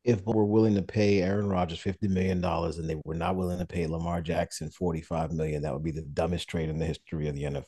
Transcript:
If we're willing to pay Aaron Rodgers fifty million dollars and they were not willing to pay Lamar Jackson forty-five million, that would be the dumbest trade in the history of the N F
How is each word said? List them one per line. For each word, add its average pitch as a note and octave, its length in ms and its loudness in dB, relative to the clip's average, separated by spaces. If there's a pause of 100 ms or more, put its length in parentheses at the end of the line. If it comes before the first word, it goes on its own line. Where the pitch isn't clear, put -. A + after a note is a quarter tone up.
If A2+ 200 4
we're G#2+ 200 4
willing G#2+ 300 6
to G2 60 4
pay G2+ 400 4
Aaron G2+ 280 0
Rodgers F2+ 300 0
fifty G2+ 280 -2
million F#2 320 2
dollars E2 380 0
and E2 120 -4
they D#2+ 140 -2
were D#2 120 -6
not F2 200 0
willing F2+ 240 -2
to F2+ 60 -2
pay F2 200 -2
Lamar E2 360 -2
Jackson D#2+ 500 -4
forty-five D#2+ 640 -2
million, D#2 300 -2
that D2+ 100 -2
would D2+ 100 -6
be D#2+ 80 -2
the D#2 120 -6
dumbest E2 440 -2
trade D#2+ 220 -2
in D#2 100 -2
the D#2+ 60 0
history D#2 420 -4
of D2 80 -2
the - 100 -4
N C#2+ 120 -2
F C3 100 -8